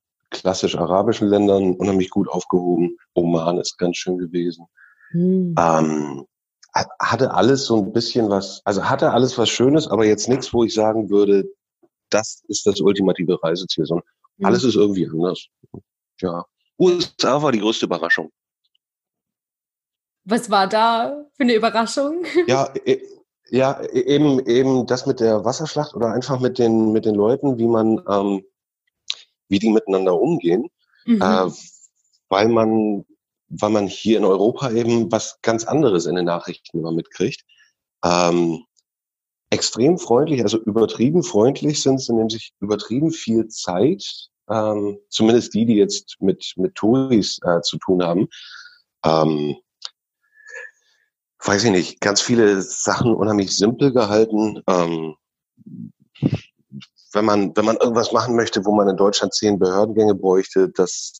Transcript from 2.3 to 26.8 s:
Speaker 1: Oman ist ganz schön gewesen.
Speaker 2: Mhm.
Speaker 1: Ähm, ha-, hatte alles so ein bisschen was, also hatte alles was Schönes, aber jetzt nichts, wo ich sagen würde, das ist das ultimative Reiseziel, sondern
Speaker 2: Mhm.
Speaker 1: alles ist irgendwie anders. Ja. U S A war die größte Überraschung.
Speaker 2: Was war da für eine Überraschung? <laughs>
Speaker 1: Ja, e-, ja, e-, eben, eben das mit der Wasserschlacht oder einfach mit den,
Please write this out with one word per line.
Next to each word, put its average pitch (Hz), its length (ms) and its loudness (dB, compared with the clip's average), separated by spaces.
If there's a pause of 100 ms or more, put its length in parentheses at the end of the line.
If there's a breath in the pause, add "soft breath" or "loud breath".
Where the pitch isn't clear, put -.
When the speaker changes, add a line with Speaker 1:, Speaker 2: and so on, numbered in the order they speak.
Speaker 1:
Oman 85 440 0
ist - 180 -8
ganz 87 200 -2
schön 90 220 -6
gewesen. 87 480 -6 (460 soft breath)
Speaker 2:
Mhm. 180 460 0
Speaker 1:
Ähm, 78 680 0 (460)
ha-, - 160 -2 (120)
hatte 117 340 -2
alles 135 320 2
so 113 160 2
ein 98 100 -4
bisschen 117 380 -2
was, 98 340 -4
also 98 240 -2
hatte 135 220 0
alles 123 260 2
was 117 120 2
Schönes, 139 400 2
aber 110 180 0
jetzt 107 220 0
nichts, 131 260 -2
wo 120 80 2
ich 113 120 0
sagen 110 360 0
würde, 101 340 4 (680)
das - 360 -4
ist - 200 -4
das 98 140 0
ultimative 92 640 0
Reiseziel, 85 440 -4
sondern 85 200 -4 (300)
Speaker 2:
Mhm. - 100 0
Speaker 1:
alles 120 160 4
ist 113 140 2
irgendwie 98 320 2
anders. 82 400 -4 (720)
Ja. 87 240 -6 (340)
U 180 120 4
S 175 240 -2 (100)
A 143 180 2
war 151 80 0
die 113 100 0
größte 110 260 -2
Überraschung. 82 440 -2 (1900)
Speaker 2:
Was 226 260 -2
war 196 180 2
da 233 560 0 (120)
für 285 60 -2
eine 240 120 2
Überraschung? 233 720 -2 (100)
<laughs> 339 120 2
Speaker 1:
Ja, - 260 0 (120)
e-, - 180 0 (480)
ja, 131 320 0
e-, - 180 -2
eben, 139 460 2
eben 127 400 2
das 123 200 -2
mit 135 140 -2
der 107 240 2
Wasserschlacht 147 500 -4
oder 110 180 -2
einfach 127 280 -4
mit 123 180 -2
den, 113 340 4